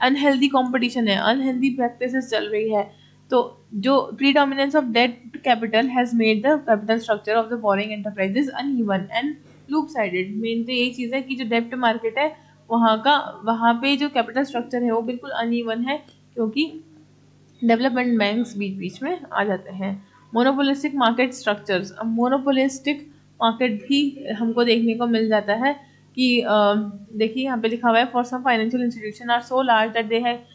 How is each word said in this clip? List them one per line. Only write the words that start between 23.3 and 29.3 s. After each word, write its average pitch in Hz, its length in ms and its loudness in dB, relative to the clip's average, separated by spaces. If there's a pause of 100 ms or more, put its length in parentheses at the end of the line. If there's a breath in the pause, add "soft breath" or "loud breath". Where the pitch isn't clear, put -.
market 226 400 0
भी 277 500 -2
हमको 233 320 0
देखने 226 300 2
को 240 120 -2
मिल 220 220 2
जाता 208 260 2
है 277 420 -2 (200)
कि, 247 240 4
अ, - 80 -2 (680)
देखिए 226 300 -2
यहाँ 254 140 -2
पे 226 100 -2
लिखा 240 200 0
हुआ 226 100 6
है, 254 140 2
for 247 100 0
some 247 200 -6
financial 240 380 0
institution 240 580 -4